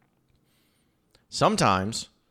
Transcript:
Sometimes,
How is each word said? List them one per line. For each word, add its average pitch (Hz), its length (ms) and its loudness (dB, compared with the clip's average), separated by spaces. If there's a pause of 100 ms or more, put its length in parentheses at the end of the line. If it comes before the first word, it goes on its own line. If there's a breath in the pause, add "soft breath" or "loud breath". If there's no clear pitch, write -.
(1300 soft breath)
Sometimes, 113 800 0 (220)